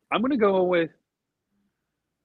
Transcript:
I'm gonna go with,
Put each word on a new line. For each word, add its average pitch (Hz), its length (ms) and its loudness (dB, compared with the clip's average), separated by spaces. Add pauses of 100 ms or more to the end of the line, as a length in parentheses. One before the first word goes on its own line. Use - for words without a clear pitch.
(120)
I'm 180 100 0
gonna 269 140 -2
go 196 260 2
with, 175 280 0 (1300)